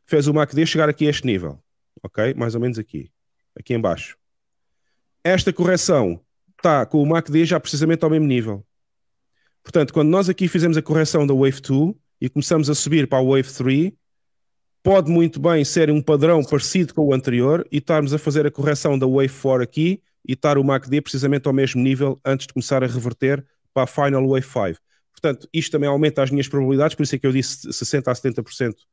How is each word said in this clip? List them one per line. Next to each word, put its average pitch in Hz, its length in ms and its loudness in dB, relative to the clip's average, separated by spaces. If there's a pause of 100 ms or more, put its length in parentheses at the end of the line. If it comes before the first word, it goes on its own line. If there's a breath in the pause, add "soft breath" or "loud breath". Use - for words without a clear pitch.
fez 147 200 0
o 147 80 2
mac 147 200 0
D 156 100 2
chegar 156 240 0
aqui 147 180 -2
a 147 40 4
este 147 160 -4
nível. 90 320 -4 (440)
Ok? 113 320 -4
Mais 117 200 -4
ou 117 60 -4
menos 120 180 -4
aqui, - 320 -14 (480)
aqui - 160 -6
em 117 60 -2
baixo. 92 360 -4 (1040)
Esta 185 300 0
correção 160 680 0 (420)
tá 147 240 2
com 151 160 0
o 143 40 2
mac 160 240 0
D 160 140 4
já 165 160 0
precisamente 160 440 -2
ao 156 60 2
mesmo 156 160 2
nível. 113 380 -2 (1000)
Portanto, - 300 0
quando 151 160 2
nós 180 200 2
aqui 185 200 0
fizemos 165 280 0
a 156 60 0
correção 156 440 0
da 139 80 2
Wave 135 260 2
two 147 380 0 (220)
e 127 80 -4
começamos 147 420 0
a 151 40 0
subir 143 340 0
para 135 100 0
a 131 40 2
Wave 135 300 2
three, 135 440 0 (840)
pode 190 280 4
muito 170 280 2
bem 156 260 2
ser 156 260 2
um 151 100 2
padrão 156 420 4
parecido 151 520 -2
com 151 120 2
o 139 60 2
anterior 131 580 0
e 147 80 -2
estarmos 147 360 0
a 151 40 -2
fazer 147 280 0
a 143 40 0
correção 143 480 -2
da 131 80 0
Wave 135 220 2
four 135 320 0
aqui 156 420 -2 (240)
e 123 60 -6
estar 147 260 0
o 135 60 2
mac 135 220 0
D 139 140 0
precisamente 139 460 -2
ao 139 60 0
mesmo 135 300 0
nível 135 420 0
antes 135 220 -2
de - 60 -20
começar 131 300 -2
a 127 40 0
reverter 127 600 -4 (280)
para 135 80 0
a 123 40 0
Final 139 400 0
Wave 131 160 2
five. 98 360 -4 (340)
Portanto, - 400 -4
isto 160 200 -4
também 143 160 0
aumenta 147 340 0
as 131 80 -2
minhas 139 180 -2
probabilidades, 139 460 0
por - 80 -4
isso 143 120 -2
é 131 40 -6
que - 80 -4
eu 131 60 2
disse - 420 -4
sessenta - 360 -4
a 123 40 -2
setenta 120 280 -4
por - 120 -18
cento 117 380 -6